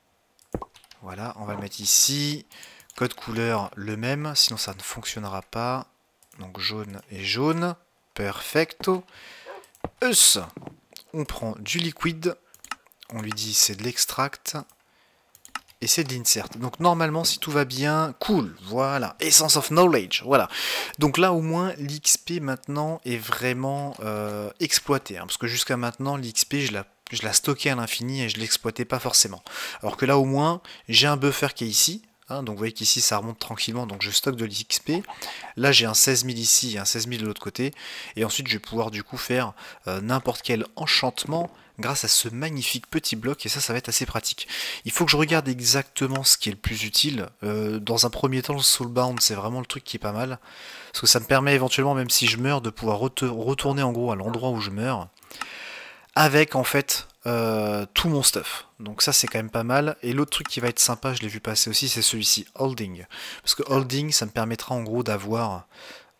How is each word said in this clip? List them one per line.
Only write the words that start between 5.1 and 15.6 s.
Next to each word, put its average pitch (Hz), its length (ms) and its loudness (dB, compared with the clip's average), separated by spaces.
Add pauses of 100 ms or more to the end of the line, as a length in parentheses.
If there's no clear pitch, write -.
pas. 123 440 -4 (520)
Donc, 95 220 -14
jaune 101 400 -6 (100)
et 98 140 -10
jaune. 160 500 0 (400)
Perfecto. 160 880 -2 (960)
Us. 240 360 6 (760)
On 156 120 -4
prend 113 340 -8
du 107 200 -4
liquide. 170 580 -2 (760)
On 113 120 -8
lui 107 100 -6
dit 107 220 -6
c'est 104 200 4
de 98 80 -10
l'extract. - 760 -2 (1200)